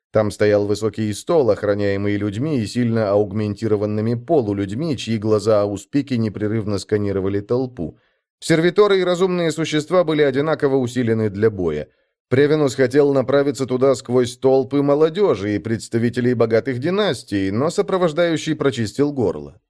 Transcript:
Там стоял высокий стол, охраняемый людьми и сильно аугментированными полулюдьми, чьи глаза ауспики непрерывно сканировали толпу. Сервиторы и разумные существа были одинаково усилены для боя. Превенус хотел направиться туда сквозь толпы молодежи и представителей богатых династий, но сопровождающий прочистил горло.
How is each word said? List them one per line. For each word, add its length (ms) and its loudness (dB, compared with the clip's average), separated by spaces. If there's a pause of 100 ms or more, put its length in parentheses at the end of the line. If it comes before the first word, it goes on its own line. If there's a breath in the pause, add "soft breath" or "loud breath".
(120)
Там 180 2
стоял 360 2
высокий 480 -2
стол, 360 2
охраняемый 680 0
людьми 420 -4
и 60 -2
сильно 440 -2
аугментированными 1040 -2
полулюдьми, 840 -2
чьи 180 -4
глаза 460 2
ауспики 520 -4
непрерывно 640 -2
сканировали 640 -2
толпу. 560 -6 (440)
Сервиторы 600 4
и 40 0
разумные 460 0
существа 540 0
были 160 0
одинаково 560 2
усилены 540 0
для 200 2
боя. 380 -4 (400)
Превенус 460 2
хотел 380 4
направиться 540 0
туда 280 2
сквозь 420 0
толпы 460 2
молодежи 720 0
и 60 -2
представителей 720 -2
богатых 460 0
династий, 720 -2
но 180 0
сопровождающий 840 -2
прочистил 560 -2
горло. 580 -4